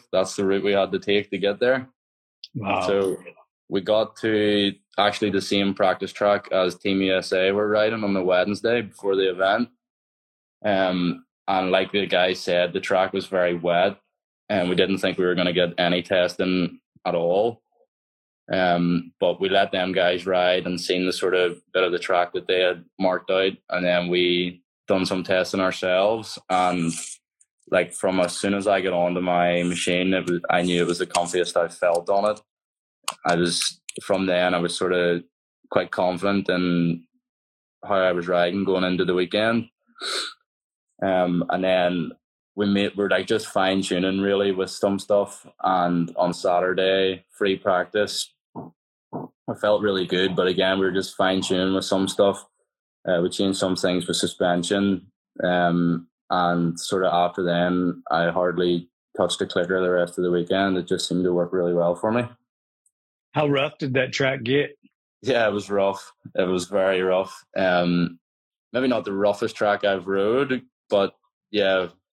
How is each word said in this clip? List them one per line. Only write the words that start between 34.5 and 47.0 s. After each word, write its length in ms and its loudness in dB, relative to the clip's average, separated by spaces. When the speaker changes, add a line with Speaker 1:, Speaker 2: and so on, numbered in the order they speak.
Speaker 1:
I 40 2
was 200 -2
sort 140 0
of 320 0
quite 200 0
confident 580 -2
in 560 0
how 100 -2
I 160 2
was 160 -4
riding 380 0
going 180 0
into 220 0
the 80 0
weekend. 560 0
Um, 480 0
and 140 -2
then 480 2
we 80 0
made, 320 0
we're, 120 0
like, 180 0
just 200 -2
fine 340 0
tuning 380 0
really 320 2
with 180 -2
some 300 0
stuff. 480 -2
And 540 0
on 160 2
Saturday, 920 0